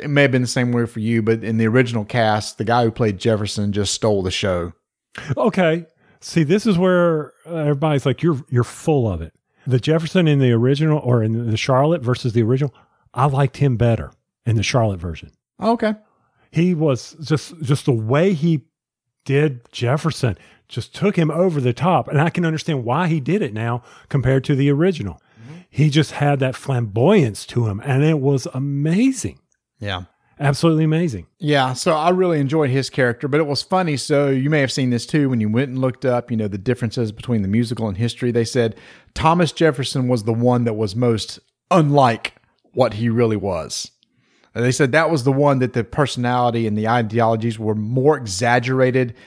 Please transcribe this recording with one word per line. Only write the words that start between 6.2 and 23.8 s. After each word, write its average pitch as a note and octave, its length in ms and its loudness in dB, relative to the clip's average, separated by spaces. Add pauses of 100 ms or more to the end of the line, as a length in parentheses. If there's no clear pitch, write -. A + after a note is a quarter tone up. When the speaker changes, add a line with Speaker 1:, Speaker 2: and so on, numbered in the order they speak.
Speaker 2:
this F3+ 240 0
is F#3+ 100 2
where F3 560 2 (120)
everybody's D3+ 600 0
like, B2+ 160 0
"You're, D#3 280 0
you're A#2+ 140 2
full B2+ 480 -2
of D#2+ 100 -4
it." D#2+ 120 -14 (320)
The B2+ 140 2
Jefferson D#3+ 480 0
in D3 120 4
the B2+ 120 4
original, C#3+ 480 2
or A#2+ 240 2
in A2+ 260 -2
the A2 80 0
Charlotte C#3+ 460 2
versus A#2+ 300 -2
the A#2 100 2
original, C3 300 0 (400)
I B2+ 120 0
liked C#3 320 0
him C3+ 200 2
better A2+ 340 0 (340)
in A2+ 100 0
the G#2+ 80 0
Charlotte G#2+ 360 0
version. E2+ 320 -10 (300)
Speaker 1:
Okay. G#3+ 340 0 (560)
Speaker 2:
He F3 240 2
was D3+ 460 -2
just, D#3 400 -4
just C3+ 240 -2
the D3 80 0
way C3+ 400 2
he D#3 320 0 (600)
did C#3 360 0 (100)
Jefferson B2 640 -2 (300)
just - 260 -12
took G3+ 220 -2
him D#3+ 160 0
over E3 300 0
the B2 120 0
top. D#3 340 0
And D3 120 0
I E3 100 2
can F3 160 -4
understand D#3 380 -4
why C#3 240 -2
he D#3+ 120 0
did D#3 220 -2
it B2 120 -4
now A#2 300 -4 (260)